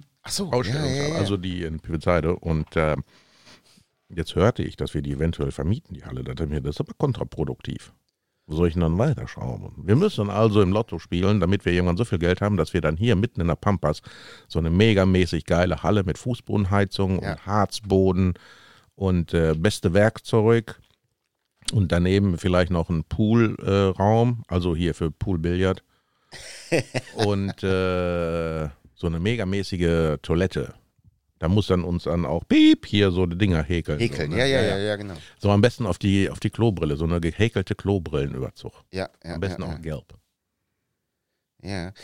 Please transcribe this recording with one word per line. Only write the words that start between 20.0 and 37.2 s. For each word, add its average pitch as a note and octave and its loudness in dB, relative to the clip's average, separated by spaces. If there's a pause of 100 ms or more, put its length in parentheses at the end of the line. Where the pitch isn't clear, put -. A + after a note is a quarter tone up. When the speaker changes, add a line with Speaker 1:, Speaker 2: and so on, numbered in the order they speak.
Speaker 2:
und F#2+ 2
daneben F#2 2
vielleicht F2+ 2
noch E2+ 0
ein D#2+ -2
Pool, A2 2
äh, G2 2
Raum, A2+ 2
also F2 0
hier E2 0
für E2 -2
Poolbillard F2+ -2 (480)
Speaker 1:
<laughs> - -6
Speaker 2:
und, G2 0
äh, F2 -2 (320)
so - -6
eine E2 -2
megamäßige F2 0
Toilette. E2+ -2 (640)
Da D#2+ -4
muss G2+ 2
dann F2+ 0
uns F2 -4
dann E2+ -2
auch D#2 -4
piep D#4 4
hier G2+ 4
so F2+ 0
die E2+ -4
Dinger F2+ 2
häkeln, D#2 -2
Speaker 1:
Häkeln, D#2+ -4
Speaker 2:
so, F2 -4
ne? A2+ 0
Speaker 1:
ja, C3 2
ja, C3+ 2
Speaker 2:
Ja, G#2+ 2
Speaker 1:
ja, F#2+ -2
Speaker 2:
ja. G2 -4
Speaker 1:
ja, G#2 -2
genau. G2+ -12 (240)
Speaker 2:
So G2+ 0
am G2+ 6
besten B2 2
auf G#2+ -2
die, G2 2
auf - -10
die A2 -2
Klobrille, E2+ 0
so D#2+ -2
eine E2+ 0